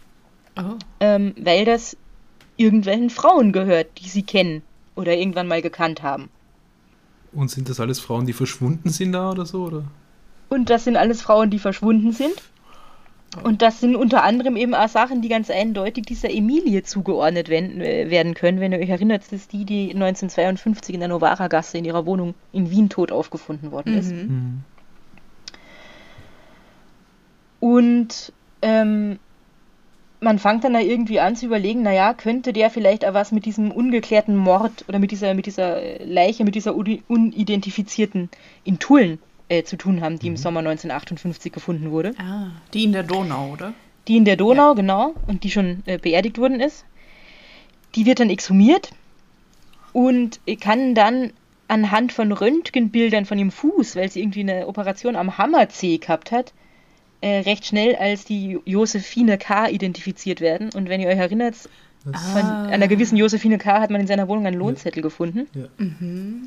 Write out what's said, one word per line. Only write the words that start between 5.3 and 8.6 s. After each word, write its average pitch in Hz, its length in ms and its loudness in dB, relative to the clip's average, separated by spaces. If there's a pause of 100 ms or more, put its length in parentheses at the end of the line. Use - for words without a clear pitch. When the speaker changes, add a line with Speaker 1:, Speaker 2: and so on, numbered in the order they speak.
Speaker 2:
mal 165 140 -2
gekannt 165 400 -4
haben. 139 260 -6 (1040)
Speaker 3:
Und 139 180 -2
sind 131 200 -8
das 123 100 -8
alles 123 200 -4
Frauen, 120 260 -4
die 120 80 -4
verschwunden 143 560 -4